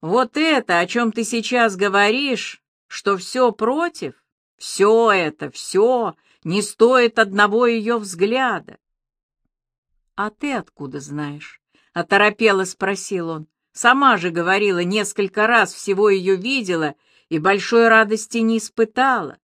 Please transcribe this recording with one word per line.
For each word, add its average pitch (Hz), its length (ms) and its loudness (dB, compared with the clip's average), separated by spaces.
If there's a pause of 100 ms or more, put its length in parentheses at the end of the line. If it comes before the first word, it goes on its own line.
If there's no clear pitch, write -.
«Вот 240 300 0
это, 294 420 0
о 175 80 0
чем 233 240 -2
ты 226 140 -4
сейчас 233 500 0
говоришь, 208 880 0 (240)
что - 300 -4
все 240 340 0
против, 247 640 -4 (420)
все 220 540 2
это, 156 400 -2
все 220 640 0 (300)
не 190 180 -2
стоит 240 560 2
одного 208 480 2
ее 233 320 0
взгляда». 208 800 -4 (1400)
«А 208 160 -6
ты 285 220 -8
откуда 147 480 -10
знаешь?» 147 600 -12 (320)
оторопело 202 720 2
спросил 190 680 -6
он. 156 180 -10 (240)
«Сама 262 440 4
же 175 140 -2
говорила, 180 540 0
несколько 202 640 -2
раз 185 280 2
всего 202 340 0
ее 190 280 2
видела 180 580 -4 (340)
и 160 100 -2
большой 202 500 2
радости 220 500 -2
не 226 200 0
испытала». 220 880 -2